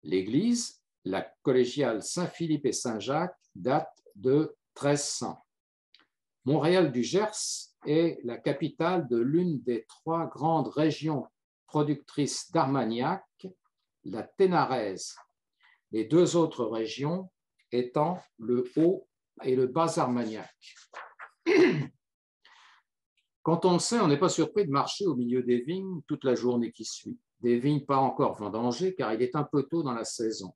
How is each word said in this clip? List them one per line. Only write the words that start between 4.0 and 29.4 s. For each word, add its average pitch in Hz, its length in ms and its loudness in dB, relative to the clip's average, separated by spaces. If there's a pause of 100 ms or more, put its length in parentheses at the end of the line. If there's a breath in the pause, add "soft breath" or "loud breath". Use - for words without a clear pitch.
de 139 400 2 (180)
treize 143 300 0
cents. - 420 -8 (1000)
Montréal-du-Gers 156 1300 0 (100)
est 160 380 2
la 120 140 -6
capitale 160 680 -2
de 120 100 0
l'une 147 440 2
des 117 260 -4
trois 165 380 -4
grandes 139 440 0
régions 147 580 -2 (400)
productrices 147 840 -2
d'Armagnac, 135 720 0 (840)
la 113 180 -8
Ténarèse, 131 920 0 (760 soft breath)
les 110 140 -2
deux 151 300 4
autres 156 300 0
régions 127 640 -4 (420)
étant 151 480 0 (200)
le 123 240 0 (120)
Haut 175 320 2 (360)
et 127 120 2
le 131 120 2
Bas 165 300 0
Armagnac. 120 520 -2 (960 loud breath)
<clears throat> 277 460 4 (1500 soft breath)
Quand 170 240 2
on 180 80 6
le 175 60 4
sait, 233 200 0
on 190 80 4
n'est 143 120 4
pas 180 100 4
surpris 170 360 0
de 139 60 -4
marcher 143 360 0
au 139 80 0
milieu 123 260 0
des 123 200 2
vignes 180 440 -6
toute 143 180 -6
la 127 120 2
journée 120 360 0
qui 110 140 -14
suit. - 320 -12 (220)
Des 120 180 2
vignes 143 280 0
pas 139 120 2
encore 127 380 2
vendangées, 120 580 -2
car 113 200 -4
il 113 100 -2
est 123 120 -2
un 147 100 0